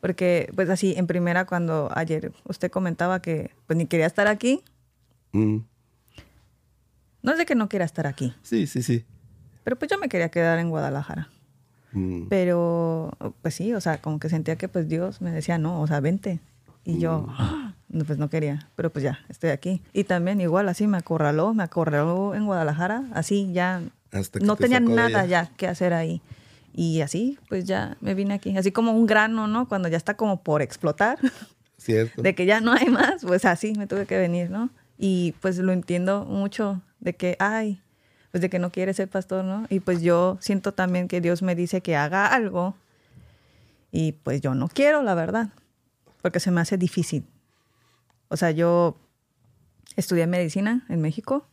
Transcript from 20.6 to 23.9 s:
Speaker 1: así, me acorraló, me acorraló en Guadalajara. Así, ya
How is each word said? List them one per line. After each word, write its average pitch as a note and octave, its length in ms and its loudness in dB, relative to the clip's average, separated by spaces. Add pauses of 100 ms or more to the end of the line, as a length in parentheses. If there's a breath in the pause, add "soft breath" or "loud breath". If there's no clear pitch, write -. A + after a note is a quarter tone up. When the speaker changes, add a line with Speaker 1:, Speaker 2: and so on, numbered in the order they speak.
Speaker 1:
así, G#3 180 0
me G3+ 100 2
acorraló, D#3+ 560 2
me G#3+ 100 2
acorraló E3+ 720 0
en G#3+ 100 0
Guadalajara. F3+ 580 0 (100)
Así, G3 380 -2
ya F3+ 300 0 (300)